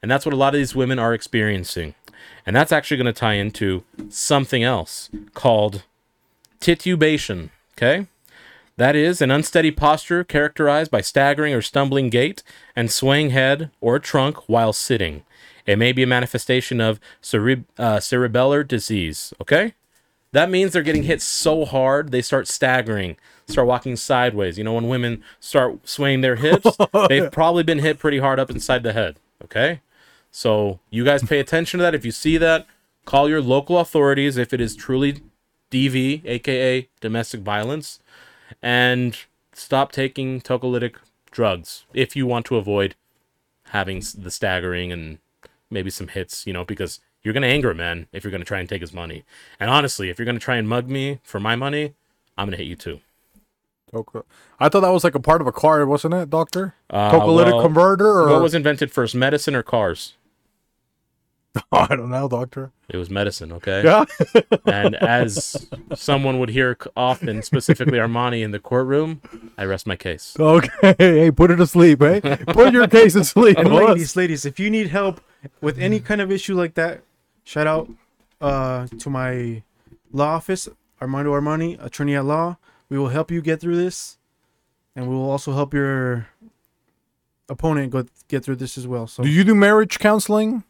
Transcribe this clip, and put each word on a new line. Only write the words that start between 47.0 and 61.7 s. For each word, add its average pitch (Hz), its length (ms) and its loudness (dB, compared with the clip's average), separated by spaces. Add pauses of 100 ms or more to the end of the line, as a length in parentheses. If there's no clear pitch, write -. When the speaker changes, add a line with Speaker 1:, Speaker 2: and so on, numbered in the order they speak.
Speaker 1:
you're 110 100 -4
gonna 135 140 -2
anger 127 240 0
a 82 40 -6
man 85 380 -8
if - 100 -14
you're 104 80 -10
gonna 92 140 -10
try 98 140 -8
and 90 100 -10
take 98 120 -8
his 85 120 -16
money. 82 300 -14 (360)
And 104 100 -4
honestly, 131 400 0
if 87 100 -10
you're 120 60 -6
gonna 120 140 -6
try 127 180 -4
and 107 100 -4
mug 120 220 -4
me 135 340 -6
for - 180 -10
my 110 160 -2
money, 143 360 -6 (440)
I'm 101 100 -6
gonna 95 100 -8
hit 80 100 -10
you 87 100 -12
too. 76 220 -14 (920)
Speaker 2:
Okay. 113 260 -10 (400)
I 143 100 4
thought 202 120 2
that 185 120 2
was, 180 100 2
like, 170 120 2
a 147 40 0
part 156 220 2
of 139 60 -2
a - 40 -2
car, 151 340 2
wasn't 147 280 -2
it, 175 160 -4
Doctor? 165 460 -4 (140)
Speaker 1:
Uh, 104 220 2
Speaker 2:
Tocolytic 165 400 6
Speaker 1:
well, 117 100 4
Speaker 2:
converter, 180 440 4 (160)
or 151 80 6
Speaker 1:
what 147 120 6
was 165 140 2
invented 147 360 0
first, 120 220 -2
medicine 139 420 0
or 120 80 -2
cars? 101 500 -2 (1400)
Speaker 2:
<laughs> - 180 -8